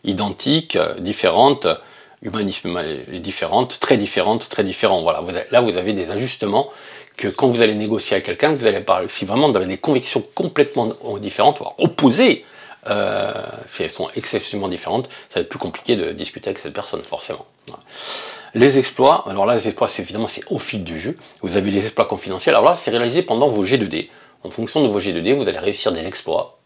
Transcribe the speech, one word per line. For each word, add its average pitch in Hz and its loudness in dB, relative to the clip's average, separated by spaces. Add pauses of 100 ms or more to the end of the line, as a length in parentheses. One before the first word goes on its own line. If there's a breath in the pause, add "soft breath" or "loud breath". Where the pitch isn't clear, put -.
Identiques, 104 -2
euh, 80 2
différentes, 123 4 (560 loud breath)
humanisme 101 -4
mal-, 78 -6
différentes, 95 -2
très - 4
différentes, 101 0
très - -2
différents. 95 2
Voilà. 80 0
Vous 87 -8
avez, 90 -6
là, 123 6
vous 107 2
avez 92 -2
des 92 -4
ajustements 113 -2 (460 loud breath)
que 117 -4
quand 127 2
vous 120 4
allez 107 4
négocier 107 -2
avec - -2
quelqu'un, 147 2
vous 120 2
allez 98 2
parler, 92 0
si - -6
vraiment 131 2
vous 104 2
avez 92 2
des 98 -6
convictions 131 0 (120)
complètement 131 0 (260)
différentes, 104 2
voire - -8
opposées, 220 4 (420 loud breath)
euh, 101 0 (340)
si - -8
elles 80 -2
sont - -6
excessivement 101 -4
différentes, 95 -4 (240 loud breath)
ça - -6
va 90 0
être 82 -6
plus - -12
compliqué 104 -2
de 82 -2
discuter - -8
avec 92 -8
cette 71 -12
personne, - -8
forcément. - -10 (200)
Voilà. - -18 (720 loud breath)
Les 135 6
exploits, 135 4
alors 98 2
là, 120 4
les 110 0
exploits, 110 0
c'est - -6
évidemment, 110 -6
c'est - -8
au 135 -4
fil 104 -6
du 82 -8
jeu. - -6 (260 loud breath)
Vous 95 -2
avez 98 2
les 98 2
exploits - 0
confidentiels. 98 -2
Alors 113 6
là, 180 2
c'est - -4
réalisé 120 2
pendant 120 2
vos 104 2
G 123 2
deux 101 0
D. 78 -6 (320 loud breath)
En 92 -12
fonction 117 -2
de 123 4
vos 101 2
G 95 -2
deux 82 -2
D, 107 2
vous 131 2
allez 80 -2
réussir 98 -2
des 82 -6
exploits - -6